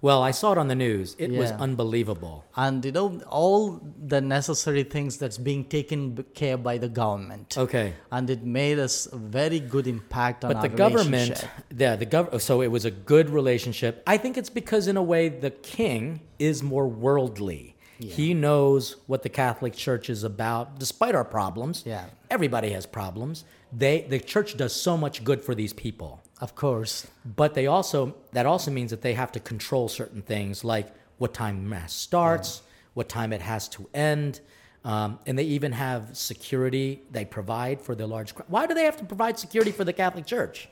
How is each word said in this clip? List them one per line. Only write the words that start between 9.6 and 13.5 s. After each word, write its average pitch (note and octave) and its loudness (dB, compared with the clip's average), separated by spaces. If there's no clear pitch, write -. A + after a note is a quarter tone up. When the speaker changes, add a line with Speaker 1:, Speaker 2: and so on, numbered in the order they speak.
Speaker 2:
impact B2 -2
on B2 0
Speaker 1:
But A#2+ 0
Speaker 2:
our G#2 -2
Speaker 1:
the A2 -4
government, G3+ 6
Speaker 2:
relationship. B2 0
Speaker 1:
yeah, B2 6
the A2 -2
gov-, D3+ 2
so B2+ 4
it A#2 2
was A#2 2
a A2+ 2
good D3 6
relationship. B2 2